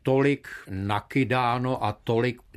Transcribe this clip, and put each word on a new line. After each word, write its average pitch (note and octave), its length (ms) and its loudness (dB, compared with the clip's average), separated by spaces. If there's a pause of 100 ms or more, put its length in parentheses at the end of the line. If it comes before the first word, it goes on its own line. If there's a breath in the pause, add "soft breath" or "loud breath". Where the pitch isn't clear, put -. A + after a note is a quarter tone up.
tolik C3+ 460 2 (220)
nakydáno A#2+ 1120 0
a G#2 80 0 (120)
tolik A#2+ 360 0 (160)